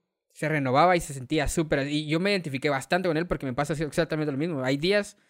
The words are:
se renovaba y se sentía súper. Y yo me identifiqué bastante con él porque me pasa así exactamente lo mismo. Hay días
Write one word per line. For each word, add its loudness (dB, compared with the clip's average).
se -4
renovaba 4
y 2
se -8
sentía -2
súper. 0
Y -2
yo 0
me 2
identifiqué -2
bastante 0
con 0
él -2
porque -4
me -4
pasa -2
así -2
exactamente -2
lo -4
mismo. -2
Hay 0
días 0